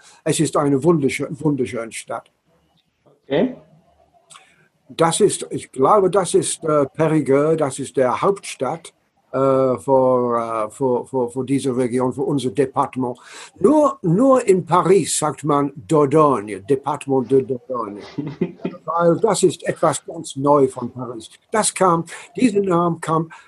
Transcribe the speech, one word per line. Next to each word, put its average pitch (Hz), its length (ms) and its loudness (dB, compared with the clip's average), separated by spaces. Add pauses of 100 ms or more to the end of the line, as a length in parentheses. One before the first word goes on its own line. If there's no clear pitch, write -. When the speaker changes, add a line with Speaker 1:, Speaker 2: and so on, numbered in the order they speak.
(260)
Speaker 1:
es 160 160 -2
ist 151 160 -2
eine 143 260 0
wunderschö-, 143 480 0
wunderschöne 123 600 -4
Stadt. - 380 -12 (960)
Speaker 2:
Okay. 180 300 -2 (1300)
Speaker 1:
Das 165 320 0
ist, - 280 2
ich - 220 -10
glaube, 175 400 2
das 185 240 0
ist, - 280 -2
äh, 151 220 0
Périgueux, 151 680 0
das 143 240 -4
ist 131 180 -10
der 123 240 0
Hauptstadt, 160 720 -4 (380)
äh, 131 460 0
für, 120 920 0
äh, - 20 -10
für, 123 380 -2
für, 123 220 -4
für 131 160 -6
diese 131 300 -2
Region, 127 380 0
für 127 80 -6
unser 131 300 -2
Departement. 131 640 -4 (420)
Nur, 294 440 4
nur 247 420 4
in 185 200 4
Paris 175 520 2
sagt 151 280 -4
man 143 260 0 (160)
Dordogne, 135 760 2
Departement 135 680 -2
de 135 120 6
Dordogne. 113 580 -8 (160)
<laughs> - 680 -8
Weil 170 340 2
das 208 220 0
ist 170 220 0
etwas 165 420 -2
ganz - 300 -14
neu 139 320 2
von 120 240 -8
Paris. 120 380 -14 (220)
Das 214 220 0
kam, 170 300 2 (320)
dieser 208 260 2
Name 175 380 0
kam 160 320 -2 (160)